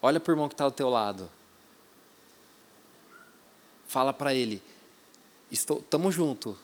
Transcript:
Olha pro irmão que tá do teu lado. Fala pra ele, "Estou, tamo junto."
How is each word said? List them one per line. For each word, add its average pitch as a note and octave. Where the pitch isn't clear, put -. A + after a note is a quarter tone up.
Olha C#3+
pro E3
irmão D3
que -
tá C#3+
do C3+
teu C3
lado. G#2
Fala C3+
pra C#3
ele, A2+
"Estou, D3+
tamo E3+
junto." C#3